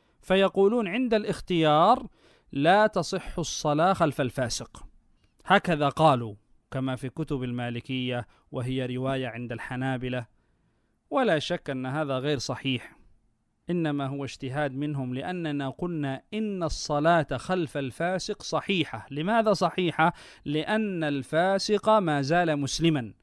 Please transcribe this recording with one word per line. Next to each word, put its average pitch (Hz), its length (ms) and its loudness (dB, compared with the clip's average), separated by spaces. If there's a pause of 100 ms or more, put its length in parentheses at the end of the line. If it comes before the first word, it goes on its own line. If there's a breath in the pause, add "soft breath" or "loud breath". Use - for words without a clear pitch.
(220)
فيقولون 196 680 4
عند 233 260 0
الاختيار: 175 960 4 (440 soft breath)
"لا 185 360 6
تصح 185 520 -4
الصلاة 160 540 0
خلف 156 280 0
الفاسق". 123 640 -6 (600)
هكذا 165 440 4
قالوا، 127 460 4 (360)
كما 131 240 -4
في 127 140 -8
كتب 147 340 -4
المالكية، 123 840 -4 (240 soft breath)
وهي 131 340 -4
رواية 127 420 -4
عند 117 240 -10
الحنابلة، 127 720 -4 (840)
ولا 233 300 2
شك 175 300 -6
أن 131 160 -6
هذا 135 320 -2
غير 139 200 0
صحيح، - 600 -4 (720)
إنما 151 380 -2
هو 139 160 -6
اجتهاد 135 500 -6
منهم، 135 400 -4
لأننا 147 560 -4
قلنا 147 520 -4 (120)
إن 208 300 -4
الصلاة 156 640 2 (100)
خلف 175 400 -4
الفاسق 170 640 -4
صحيحة. 156 720 -2
لماذا 208 420 2
صحيحة؟ 170 600 2 (320 loud breath)
لأن 175 580 -2
الفاسق 180 840 0
ما 175 320 4
زال 156 380 2
مسلما، 143 640 0